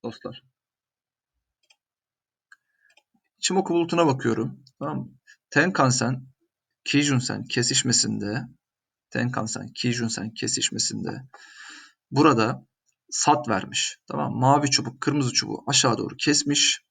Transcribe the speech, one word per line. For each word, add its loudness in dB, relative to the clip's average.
Dostlar. -12
Ichimoku 0
bulutuna 2
bakıyorum. -2
Tamam -8
mı? -10
Tenkan-sen, 2
Kijun-sen 0
kesişmesinde, 0
Tenkan-sen, -4
Kijun-sen -4
kesişmesinde -4
burada 4
sat 2
vermiş. -2
Tamam -4
mı? -4
Mavi 4
çubuk, -2
kırmızı 0
çubuğu -4
aşağı 2
doğru -6
kesmiş. 2